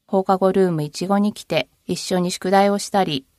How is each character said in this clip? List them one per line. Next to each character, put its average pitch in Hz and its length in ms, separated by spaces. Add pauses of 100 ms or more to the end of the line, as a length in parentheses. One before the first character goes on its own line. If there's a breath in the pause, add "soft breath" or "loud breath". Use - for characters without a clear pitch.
放 190 160
課 190 140
後 190 160
ル 190 160
ー - 20
ム 156 140
一 160 240
号 202 100
に 208 140
来 - 100
て、 - 260 (180)
一 180 100
緒 185 240
に 180 100
宿 185 220
題 202 180
を 202 80
し - 120
た 202 120
り、 160 240 (120)